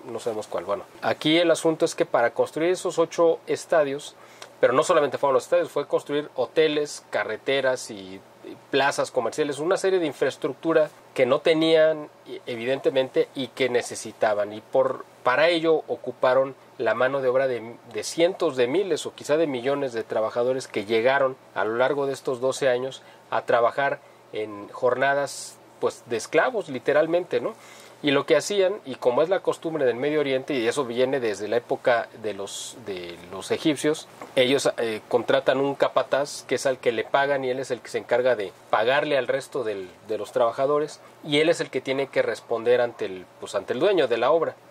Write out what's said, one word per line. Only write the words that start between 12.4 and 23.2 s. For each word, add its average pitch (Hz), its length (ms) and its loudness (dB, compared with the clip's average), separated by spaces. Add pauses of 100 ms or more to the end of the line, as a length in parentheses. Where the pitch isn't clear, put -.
evidentemente, 131 880 0
y 131 140 -6
que 131 200 -2
necesitaban. 107 840 -2
Y 110 80 -12
por, 131 440 0 (200)
para 135 240 4
ello 165 400 2
ocuparon 131 680 0 (240)
la 113 160 0
mano 131 260 0
de 131 80 0
obra 131 180 2
de, 117 300 -6 (160)
de 104 100 -6
cientos 165 540 0
de 123 100 4
miles 165 400 0
o - 80 -8
quizá - 220 0
de 165 100 2
millones 135 460 -2
de 113 100 -4
trabajadores 120 640 0
que 107 180 -4
llegaron 131 520 2 (180)
a 98 100 -2
lo 110 120 -2
largo 135 300 2
de 139 60 -2
estos 131 280 -6
doce 131 280 0
años 127 340 -2 (280)